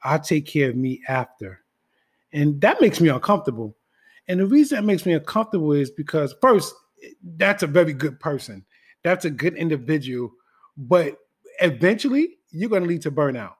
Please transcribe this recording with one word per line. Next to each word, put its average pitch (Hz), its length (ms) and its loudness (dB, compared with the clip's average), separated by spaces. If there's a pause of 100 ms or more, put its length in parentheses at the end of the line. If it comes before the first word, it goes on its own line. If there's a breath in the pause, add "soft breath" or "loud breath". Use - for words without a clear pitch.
I'll 147 180 0
take 151 260 -2
care 139 240 0
of 120 60 -4
me 131 320 -4
after." 117 540 -8 (680)
And 147 300 0
that 247 180 4
makes 226 200 4
me 165 100 6
uncomfortable. 127 680 -2 (500 soft breath)
And 185 140 -2
the 196 60 2
reason 277 320 4
it 208 40 -4
makes 202 220 0
me 175 80 2
uncomfortable 165 600 -2
is 143 180 0
because, 147 500 -4
first, 240 340 4 (480)
that's 175 400 0
a 170 40 0
very 160 260 4
good 139 260 -6
person. 120 460 -8 (380 soft breath)
That's 180 240 0
a 156 40 -2
good 156 260 -2
individual. 135 760 -4 (440 soft breath)
But 147 420 0 (420)
eventually, 220 760 0 (120)
you're 196 200 -6
gonna 185 160 0
lead 170 160 -4
to 147 80 -4
burnout. 127 500 -2